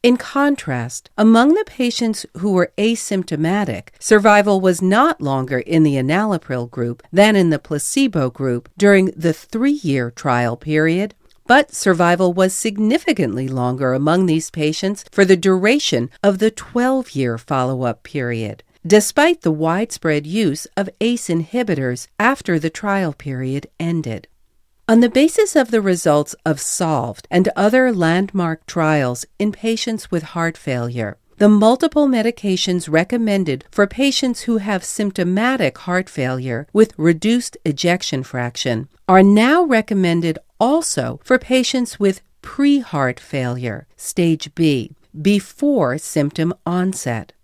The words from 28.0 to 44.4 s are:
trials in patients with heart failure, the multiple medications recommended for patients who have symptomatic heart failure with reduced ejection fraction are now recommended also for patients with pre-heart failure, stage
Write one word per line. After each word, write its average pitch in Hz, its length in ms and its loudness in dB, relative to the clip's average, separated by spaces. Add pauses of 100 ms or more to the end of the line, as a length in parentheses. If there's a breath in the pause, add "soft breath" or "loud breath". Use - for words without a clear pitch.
trials 151 600 -2 (140)
in 208 140 -2
patients 226 580 -6
with 165 120 -2
heart 165 340 -6
failure, 120 600 -6 (200)
the 208 100 6
multiple 247 580 4
medications 208 840 -2
recommended 190 800 0
for 202 160 2
patients 262 540 -2
who 226 160 -2
have 196 260 -4
symptomatic 196 920 -2
heart 185 320 -4
failure 127 640 -4
with 214 240 4
reduced 170 680 0
ejection 165 600 -2
fraction 123 640 -6 (180)
are 190 160 8
now 233 400 4
recommended 185 760 0 (220)
also 226 640 -2
for 254 160 2
patients 254 580 -2
with 196 220 0 (220)
pre-heart 233 800 -2
failure, 123 760 -6
stage 165 580 -2